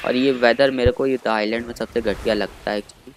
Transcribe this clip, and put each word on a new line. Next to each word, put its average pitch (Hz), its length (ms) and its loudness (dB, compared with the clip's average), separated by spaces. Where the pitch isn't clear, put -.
और 123 100 0
ये 131 180 2
weather 123 380 4
मेरे 123 200 2
को 135 140 -2
ये 131 140 0
आइलैंड 110 360 -2
में 120 80 -12
सबसे 117 280 -4
घटिया 110 320 -2
लगता 104 380 -4
है 104 100 -4
actually। - 360 -20